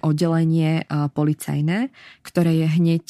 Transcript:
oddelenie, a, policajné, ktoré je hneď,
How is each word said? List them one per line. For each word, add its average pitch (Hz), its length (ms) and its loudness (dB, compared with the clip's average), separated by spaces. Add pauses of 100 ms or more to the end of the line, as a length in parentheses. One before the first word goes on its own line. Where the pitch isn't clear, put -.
oddelenie, 160 800 0
a, 147 240 -4
policajné, 151 800 -2 (320)
ktoré 165 400 0
je 160 80 0
hneď, 165 420 0